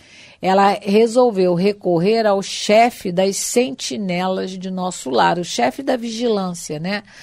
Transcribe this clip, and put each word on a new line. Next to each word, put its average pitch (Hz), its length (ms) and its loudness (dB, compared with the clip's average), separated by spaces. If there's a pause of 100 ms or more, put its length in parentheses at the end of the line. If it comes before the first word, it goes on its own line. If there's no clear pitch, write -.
(400)
Ela 196 420 4
resolveu 214 720 4
recorrer 202 720 2
ao 196 160 2
chefe 220 680 2
das 190 260 0
sentinelas 190 1120 -4
de 190 200 -10
Nosso 185 400 -6
Lar, 175 280 2
o 180 60 -6
chefe 240 380 -2
da 269 140 -2
vigilância, 214 840 -4
né? 196 240 -6 (200)